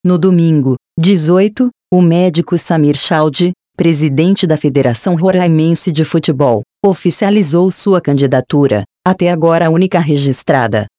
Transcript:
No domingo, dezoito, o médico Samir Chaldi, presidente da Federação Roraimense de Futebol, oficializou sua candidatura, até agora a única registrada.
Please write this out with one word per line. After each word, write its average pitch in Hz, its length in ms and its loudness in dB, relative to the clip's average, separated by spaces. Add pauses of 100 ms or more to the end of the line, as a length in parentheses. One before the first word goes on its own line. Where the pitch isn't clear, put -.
No 180 140 0
domingo, 160 560 2 (240)
dezoito, 190 720 0 (200)
o 180 120 2
médico 170 560 0
Samir 147 400 0
Chaldi, 156 540 -2 (240)
presidente 165 680 0
da 156 120 0
Federação 135 560 -2
Roraimense 170 760 0
de 156 140 -2
Futebol, 139 560 0 (240)
oficializou 185 880 0
sua 185 300 -2
candidatura, 135 800 0 (240)
até 180 240 0
agora 165 380 0
a - 20 0
única 175 300 0
registrada. 135 840 -2 (120)